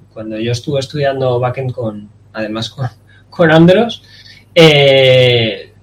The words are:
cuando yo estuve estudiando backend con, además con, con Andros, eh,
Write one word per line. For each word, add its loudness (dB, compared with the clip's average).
cuando -12
yo -6
estuve -6
estudiando -4
backend -6
con, -12
además -10
con, -10
con 0
Andros, 2
eh, 2